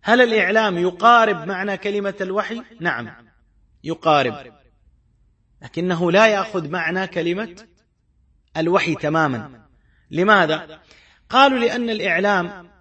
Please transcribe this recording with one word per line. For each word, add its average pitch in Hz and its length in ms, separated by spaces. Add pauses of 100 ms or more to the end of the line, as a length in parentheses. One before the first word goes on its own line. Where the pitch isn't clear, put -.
هل 240 180
الإعلام 214 580
يقارب 202 680
معنى 196 300
كلمة 202 440
الوحي؟ 202 420 (180)
نعم، 120 480 (560)
يقارب، 143 680 (1080)
لكنه 175 480
لا 208 160
يأخذ 190 420
معنى 180 380
كلمة 180 600 (880)
الوحي 165 380
تماما. 151 720 (440)
لماذا؟ 170 680 (480)
قالوا: 262 300
"لأن 233 320
الإعلام 185 800 (100)